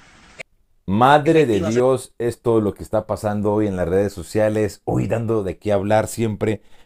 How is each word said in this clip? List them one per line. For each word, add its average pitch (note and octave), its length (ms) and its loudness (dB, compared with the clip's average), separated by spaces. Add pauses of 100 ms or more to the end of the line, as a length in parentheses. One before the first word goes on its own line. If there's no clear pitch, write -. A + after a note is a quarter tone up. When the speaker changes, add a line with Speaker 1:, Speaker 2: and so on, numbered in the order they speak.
(880)
Speaker 1:
Madre C#3+ 600 4
de A2 120 2
Speaker 2:
Efectiva, F#2+ 120 -2
Speaker 1:
Dios, B2+ 480 0
es A#2+ 220 -4
todo A2+ 220 2
lo G2 100 -2
que - 100 -12
está - 240 -4
pasando G#2 460 -2
hoy G#2+ 140 0
en F#2+ 100 -4
las F2+ 120 -2
redes G2 260 0
sociales, G#2+ 680 -2
hoy B2+ 220 -2
dando A2+ 360 -2
de F2+ 160 -6
qué G#2 140 -2
hablar G2+ 360 0
siempre. G#2+ 540 -4 (240)